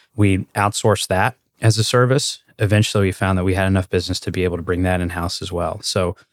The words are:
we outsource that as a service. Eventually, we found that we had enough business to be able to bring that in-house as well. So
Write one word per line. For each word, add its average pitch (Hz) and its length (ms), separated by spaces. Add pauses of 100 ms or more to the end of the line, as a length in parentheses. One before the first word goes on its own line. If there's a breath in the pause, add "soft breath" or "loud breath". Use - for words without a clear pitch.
(140)
we 98 240 (160)
outsource 104 540
that 98 260 (260)
as 113 160
a 110 80
service. 127 540 (200)
Eventually, 107 500
we 92 40
found 95 240
that 90 80
we 92 100
had 95 120
enough 95 240
business 90 300
to - 100
be 90 140
able 87 120
to 85 60
bring 87 220
that 90 160
in-house 85 420
as 92 80
well. 87 320
So 90 340 (160 soft breath)